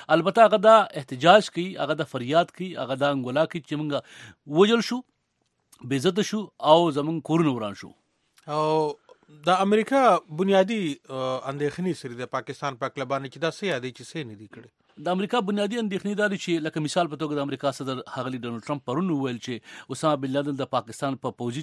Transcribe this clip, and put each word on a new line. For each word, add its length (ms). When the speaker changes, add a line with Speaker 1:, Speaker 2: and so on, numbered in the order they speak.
Speaker 1:
البته 360
هغه 120
دا 380
احتجاج 560
کوي، 260
هغه 180
دا 100
فریاد 460
کوي، 260
هغه 180
دا 180
انګولا 320
کوي 160
چې 140
موږ 280
وژل 340
شو، 200
بې 60
عزته 300
شو 260
او 300
زموږ 300
کورونه 320
وران 220
شو. 160
Speaker 2:
او 480
د 20
امریکا 680
بنیادي، 680
آ، 60
اندېښنې 420
سرې 200
د 120
پاکستان 520
په 100
هکله 180
باندې 240
چې 100
دا 120
څه 140
یادوي 260
چې 120
څه 140
یې 80
نه 100
دي 200
کړي. 260
Speaker 1:
د 100
امریکا 320
بنیادي 400
اندېښنې 340
دا 120
دي 100
چې 280
لکه 160
مثال 280
په 80
توګه 180
د 40
امریکا 340
صدر 280
ښاغلي 240
ډونالډ 280
ټرمپ 180
پرون 260
وویل 280
چې 560
اسامه 300
بن 60
لادن 280
د 160
پاکستان 420
په 220
پوځي 240